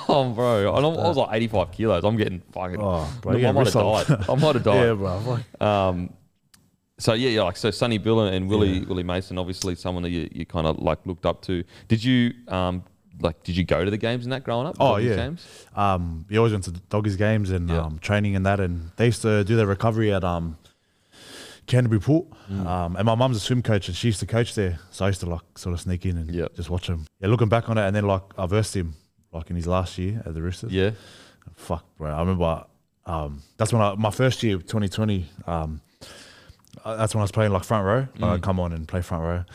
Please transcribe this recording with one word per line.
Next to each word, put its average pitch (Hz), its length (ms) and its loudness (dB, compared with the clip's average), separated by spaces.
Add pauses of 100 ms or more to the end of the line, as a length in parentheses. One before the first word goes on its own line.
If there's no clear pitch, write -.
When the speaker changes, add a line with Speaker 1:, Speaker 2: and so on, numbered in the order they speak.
Speaker 1:
Oh, 135 240 2
bro. 107 420 2
And 135 120 4
I'm, 160 80 2
I - 140 0
was, 170 100 0
like, 117 140 2
eighty-five 107 400 0
kilos. 104 300 2
I'm 104 140 2
getting 95 240 0 (120)
fucking, 90 280 -6
Speaker 2:
Oh, 90 260 0 (140)
bro, - 120 -2
Speaker 1:
I - 20 4
Speaker 2:
you 117 80 2
get 127 120 2
Speaker 1:
might 135 120 4
have - 80 0
Speaker 2:
wrist - 20 2
locked. 104 320 2
Speaker 1:
died. 104 180 2
I 127 100 0
might 151 180 4
have 110 100 0
Speaker 2:
<laughs> - 0 -
Speaker 1:
died. 101 220 6
Speaker 2:
Yeah, 117 80 2
bro. 95 260 -2
Fuck. 117 420 -6
Speaker 1:
Um, 92 520 0 (840)
so, - 160 2
yeah, 123 160 2
yeah, 110 120 4
like, 90 160 0
so 113 120 0
Sonny 117 280 0
Bill 113 240 4
and, 95 120 2
and 92 140 -2
Willie, 101 300 4
Speaker 2:
Yeah. 95 80 -4
Speaker 1:
Willie 92 160 -2
Mason, 90 360 -4
obviously 92 360 -4
someone 90 300 -6
that 87 60 -4
you, 85 220 -4
you 80 140 -8
kinda, 80 260 0
like, - 340 -2
looked 90 200 -6
up 85 160 -2
to. 90 200 -4 (260)
Did 113 160 2
you, 123 280 2 (160)
um, 90 360 -2 (360)
like, 82 220 -2
did 85 140 -4
you 92 80 2
go 80 200 2
to 101 60 0
the 107 80 -2
games 120 260 -4
and 123 80 -6
that 135 120 -6
growing 120 220 -2
up? 170 140 -8
Speaker 2:
Oh, 131 160 4
Speaker 1:
Doggies 117 140 0
Speaker 2:
yeah. 104 60 0
Speaker 1:
games? 135 500 -8 (100)
Speaker 2:
Um, 87 540 0
he 107 80 2
always 113 140 6
went 101 120 -2
to 92 60 -8
the 87 180 -8
Doggies 104 280 0
games 104 340 2
and, 87 180 0
Speaker 1:
Yeah. 82 120 2
Speaker 2:
um, 80 180 -6
training 104 380 0
and 95 100 0
that. 98 140 2
And 87 360 -4
they 110 100 2
used 117 160 0
to 107 220 2
do 110 120 2
their 110 100 4
recovery 107 460 2
at, 95 120 0
um, 85 320 -2 (1080)
Canterbury 120 340 4
Port. 151 260 2 (240)
Speaker 1:
Mm. 98 160 -4
Speaker 2:
Um, 90 300 -2
and 101 100 0
my 113 80 4
mum's 123 220 2
a 104 40 -2
swim 123 220 0
coach 104 260 0
and 87 80 -6
she 117 120 -2
used 110 120 -2
to 92 60 -4
coach 113 280 0
there. 90 240 0 (120)
So - 140 -4
I 98 40 2
used 95 120 -2
to, 90 60 -6
like, 85 160 -4 (140)
sort 92 160 -6
of 85 80 -4
sneak 90 240 -4
in 92 120 -2
and 82 180 -6
Speaker 1:
Yeah. 85 200 -2
Speaker 2:
just 82 160 -8
watch 87 180 -4
him. 80 180 -4 (140)
Yeah, 95 80 0
looking 113 200 4
back 117 200 2
on 113 100 0
it, 107 80 2
and 98 80 0
then, 104 120 2
like, 95 160 2 (140)
I 95 100 -4
versed 104 280 0
him, 82 200 -4 (380)
like, 82 180 -12
in 85 60 -4
his 82 100 -4
last 90 320 0
year 98 280 -4
at 82 80 -8
the 80 80 -6
Roosters. 90 300 -6
Speaker 1:
Yeah. 95 180 2 (640)
Speaker 2:
Fuck, - 300 -8 (120)
bro. 76 160 -6
I 76 80 -4
remember, 85 440 0 (420)
um, 73 360 -6 (140)
that's 110 160 0
when 113 100 4
I, 101 120 2
my 107 160 0
first 127 320 0
year, 101 160 0
twenty 104 300 -4
twenty, 101 380 -2 (200)
um, 78 340 -4 (1040)
uh, 110 120 -6
that's 110 180 0
when 113 60 0
I 104 40 2
was 95 80 -2
playing, 107 200 4
like, 92 120 0
front 107 200 2
row. 123 240 2 (100)
Like, 87 120 2
Speaker 1:
Mm. 87 40 2
Speaker 2:
I'd 87 80 -2
come 92 180 0
on 87 120 -2
and 80 160 -6
play 92 140 -2
front 85 220 -4
row. 87 200 -2 (100)